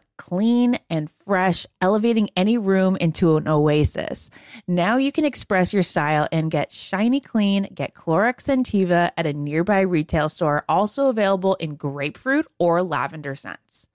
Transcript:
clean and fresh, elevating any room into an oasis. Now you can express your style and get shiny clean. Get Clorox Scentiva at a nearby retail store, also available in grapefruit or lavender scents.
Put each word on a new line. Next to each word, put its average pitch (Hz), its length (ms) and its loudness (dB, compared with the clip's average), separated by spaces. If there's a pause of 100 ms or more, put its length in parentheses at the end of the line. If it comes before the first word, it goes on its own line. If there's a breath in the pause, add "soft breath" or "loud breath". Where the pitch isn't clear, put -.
(160)
clean 240 640 0 (100)
and 151 220 -4 (160)
fresh, 190 400 0 (140)
elevating 214 560 2
any 208 200 2
room 190 380 2
into 165 420 2
an 156 120 -2
oasis. 151 840 0 (380 loud breath)
Now 180 280 0
you 269 140 0
can 302 140 -2
express 190 480 0
your 196 100 2
style 151 480 0
and 160 220 0
get 151 180 -2
shiny 233 500 -2
clean. 196 540 0
Get - 200 -6
Clorox 196 500 -2
Scentiva 190 720 2
at 170 100 -2
a 147 60 -2
nearby 156 480 0
retail 165 480 0
store, 147 400 -2
also 208 400 0
available 196 480 0
in 151 180 -6
grapefruit 147 720 -4 (140)
or 170 200 2
lavender 143 540 -4
scents. - 600 -18